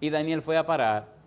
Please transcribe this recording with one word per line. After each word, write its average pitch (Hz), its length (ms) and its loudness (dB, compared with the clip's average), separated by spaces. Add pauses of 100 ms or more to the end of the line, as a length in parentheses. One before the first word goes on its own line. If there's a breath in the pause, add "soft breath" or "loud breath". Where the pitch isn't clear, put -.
Y 147 80 -2
Daniel 156 320 0
fue 160 160 0
a 160 80 2
parar 117 440 0 (180)